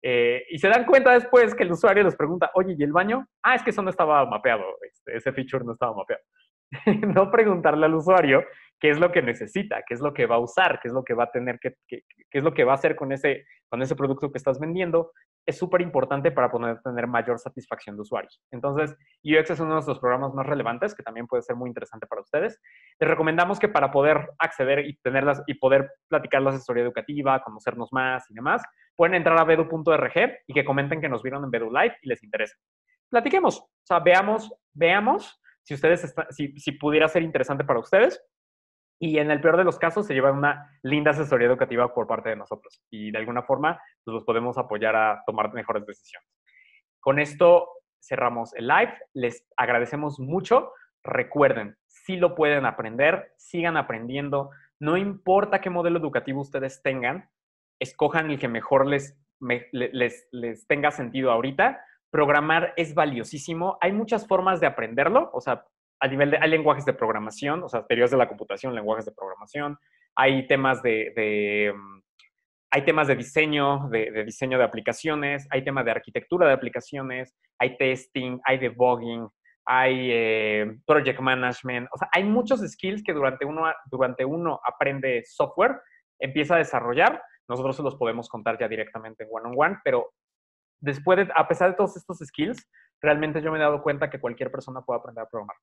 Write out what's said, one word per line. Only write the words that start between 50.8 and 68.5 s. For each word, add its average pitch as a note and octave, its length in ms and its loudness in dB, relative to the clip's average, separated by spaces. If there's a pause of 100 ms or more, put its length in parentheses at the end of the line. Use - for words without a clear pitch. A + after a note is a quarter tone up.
Recuerden, B2 720 0 (120)
sí - 280 -10
lo F3 180 2
pueden D3 320 2
aprender, B2 680 -2
sigan E3+ 400 -4
aprendiendo. C#3 760 -4 (280)
No D3+ 160 0
importa G3 640 0
qué F#3+ 100 -6
modelo F3 300 -2
educativo C#3 400 -4
ustedes C3+ 420 -8
tengan, C3+ 480 -6 (520)
escojan D3+ 500 -2
el C#3 80 -6
que C3+ 80 -4
mejor C3 380 2
les, C#3 340 -4 (220)
me-, B2 320 -6
le-, B2 180 -4
les, B2 400 -4
les A#2 340 -10
tenga C#3+ 260 0
sentido B2+ 400 -2
ahorita. C#3 520 0 (260)
Programar D3+ 680 2
es D#3 180 -4
valiosísimo. D#3+ 840 -4
Hay F3+ 100 2
muchas G#3+ 340 -2
formas F#3 360 2
de D#3+ 60 2
aprenderlo. C#3 640 0
O B2+ 80 -6
sea, B2 240 -4 (340)
a C#3 80 0
nivel C#3 240 2
de, D3+ 60 2
hay D#3 120 2
lenguajes D3 340 2
de C3+ 80 0
programación, A2 720 -4
o C3 60 -14
sea, A2+ 160 -4
teorías A#2+ 260 2
de C3+ 60 2
la A#2+ 100 4
computación, A2 480 -8